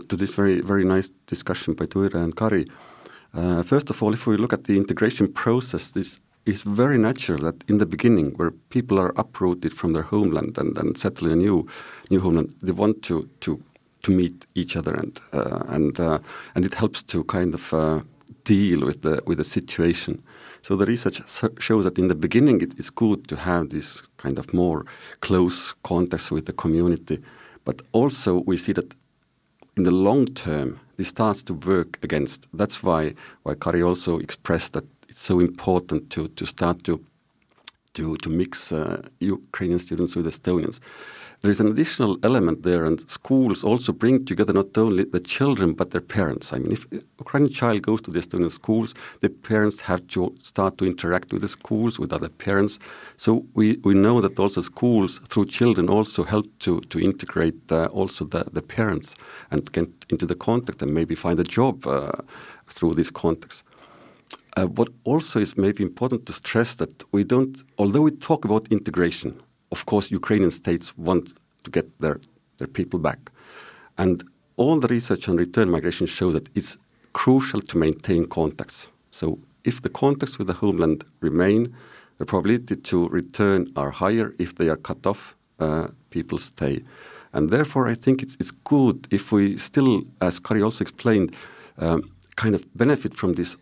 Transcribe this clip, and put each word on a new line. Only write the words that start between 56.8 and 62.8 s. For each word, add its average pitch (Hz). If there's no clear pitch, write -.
to -
integrate, 85
uh, 82
also 95
the, 85
the 82
parents 98
and -
get 85
into 87
the 85
contact -
and 71
maybe 80
find 85
a 87
job, 123
uh, 69
through 82